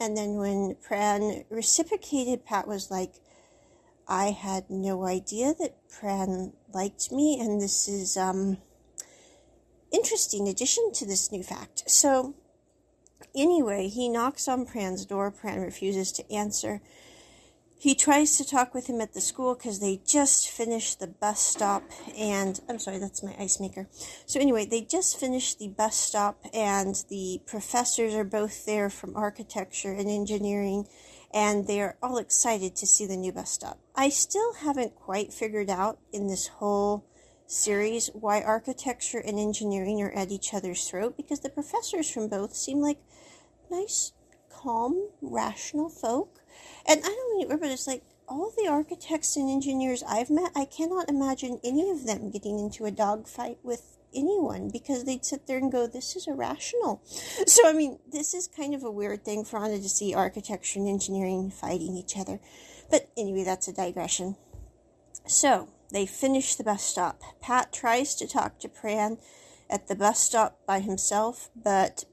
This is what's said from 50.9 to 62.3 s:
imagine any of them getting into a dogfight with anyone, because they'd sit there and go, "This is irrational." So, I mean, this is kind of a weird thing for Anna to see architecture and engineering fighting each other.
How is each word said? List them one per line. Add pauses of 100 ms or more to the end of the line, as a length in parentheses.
imagine
any
of
them
getting
into
a
dogfight
with (160)
anyone,
because
they'd
sit
there
and
go,
"This
is
irrational." (440)
So,
I
mean,
this
is
kind
of
a
weird
thing
for
Anna
to
see
architecture
and
engineering
fighting
each
other. (500)